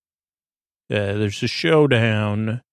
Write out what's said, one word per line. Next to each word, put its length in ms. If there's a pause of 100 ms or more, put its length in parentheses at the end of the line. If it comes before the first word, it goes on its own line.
(920)
Uh, 260
there's 240
a 60
showdown, 1120 (120)